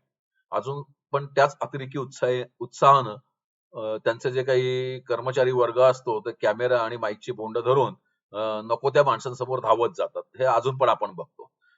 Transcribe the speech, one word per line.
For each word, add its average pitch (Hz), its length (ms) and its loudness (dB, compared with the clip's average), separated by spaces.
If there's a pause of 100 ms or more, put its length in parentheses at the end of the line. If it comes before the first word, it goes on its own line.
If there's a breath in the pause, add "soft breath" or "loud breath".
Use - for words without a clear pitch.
(520)
अजून 135 400 -6 (200)
पण 139 140 -2
त्याच 139 360 2
अतिरेकी 135 360 -8
उत्साह, 127 340 -2 (280)
उत्साहानं, 123 560 4 (580)
अ, 110 240 -6
त्यांचे 120 340 -2
जे 131 120 0
काही 127 560 -2
कर्मचारी 127 520 0
वर्ग 120 300 2
असतो 127 380 4
ते 117 100 -6 (120)
कॅमेरा 120 380 0
आणि 113 180 -4
माईकची 110 340 -6
बोंड 110 260 -8
धरून, 123 360 2 (400)
अ, 107 280 -4
नको 117 280 -2
त्या 147 140 6
माणसांसमोर 123 560 -2
धावत 110 380 2
जातात, 92 240 -4 (180)
हे 127 40 0
अजून 127 340 0
पण 127 120 4
आपण 101 220 -2
बघतो. - 400 -16 (260)